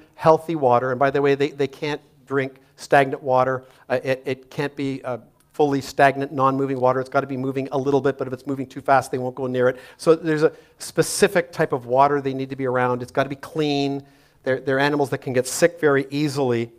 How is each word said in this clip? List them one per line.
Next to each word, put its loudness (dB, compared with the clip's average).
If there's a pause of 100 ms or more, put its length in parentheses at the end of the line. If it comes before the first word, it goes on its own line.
(140)
healthy 2
water, 2
and -4
by 2
the 0
way, 4
they, 0
they -4
can't -8 (240)
drink -4 (200)
stagnant 2
water. 0 (240)
Uh, 0
it, -2
it -6
can't -6
be, -6
uh, -6 (360)
fully 0
stagnant, 2
non-moving 0
water. 2
It's -6
gotta 0
be -8
moving -4
a -2
little 2
bit, 0
but -6
if -10
it's -14
moving -6
too -16
fast, 2
they -4
won't -6
go -6
near 0
it. 0 (180)
So 2
there's 0
a 2 (260)
specific -2
type -2
of -4
water 2
they -4
need -8
to -8
be -6
around. 0
It's -10
gotta 0
be -8
clean. -4 (400)
They're, 0
they're 0
animals 2
that -2
can -8
get 0
sick 0
very 2
easily. -2